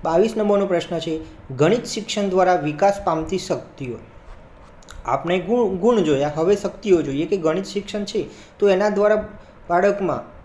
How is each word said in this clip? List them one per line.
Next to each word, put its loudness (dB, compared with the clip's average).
બાવીસ 2
નંબરનો 2
પ્રશ્ન -2
છે, -4
ગણિત 2
શિક્ષણ -4
દ્વારા 4
વિકાસ 0
પામતી -2
શક્તિઓ. -8
આપણે -2
ગુણ, 0
ગુણ 4
જોયા, 2
હવે 2
શક્તિઓ 0
જોઈએ -2
કે 0
ગણિત -2
શિક્ષણ -6
છે, -6
તો 4
એના 4
દ્વારા 2
બાળકમાં 0